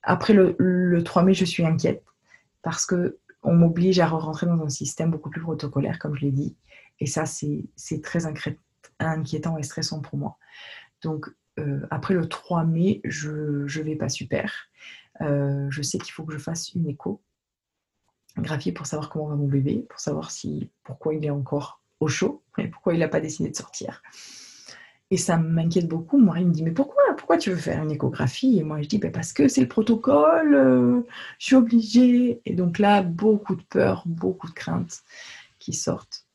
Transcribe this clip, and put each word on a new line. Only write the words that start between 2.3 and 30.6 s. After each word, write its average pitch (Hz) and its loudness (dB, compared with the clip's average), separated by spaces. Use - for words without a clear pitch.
parce - -6
que 175 -2
on 170 2
m'oblige 170 6
à 165 4
re-rentrer 156 -4
dans 170 2
un 151 -4
système 160 -4
beaucoup 147 -6
plus 165 -10
protocolaire, 151 -4
comme 151 -6
je 135 -6
l'ai 143 0
dit. 139 -4
Et - -4
ça, 156 -4
c'est, 147 -8
c'est - -8
très 165 -4
incré-, 143 -8
inquiétant 160 -4
et 147 -6
stressant 160 -8
pour - -10
moi. 151 -8
Donc, 156 -8
euh, 139 -6
après 160 -2
le 165 0
trois 170 -4
mai, 165 2
je, 151 -4
je 156 -6
vais 156 -4
pas 151 -4
super. - -6
Euh, 143 -2
je 147 -6
sais 143 -4
qu'il - -12
faut 160 -12
que 156 -10
je 151 -10
fasse - -10
une 165 -2
échographie - -10
pour 170 -12
savoir 147 -8
comment 151 -8
va 147 -6
mon 143 -2
bébé, 143 0
pour - -20
savoir 156 -4
si, - -8
pourquoi 156 -6
il 156 -4
est 147 -2
encore 143 -6
au 156 0
chaud - -2
et - -4
pourquoi - -2
il 170 0
n'a 160 0
pas 160 0
décidé 160 -6
de - -12
sortir. - -12
Et 190 2
ça 170 2
m'inquiète 165 2
beaucoup. 165 0
Mon 214 10
mari 170 2
me 170 4
dit, « 156 -2
Mais 165 0
pourquoi, 285 2
pourquoi - 0
tu 277 -2
veux 180 -2
faire 151 -4
une 156 -2
échographie ? » 151 0
Et 156 0
moi, 151 -6
je 147 -6
dis, « 214 -2
Ben, 170 -4
parce 170 -6
que 285 4
c'est 262 2
le 247 2
protocole, 285 4
euh, 247 6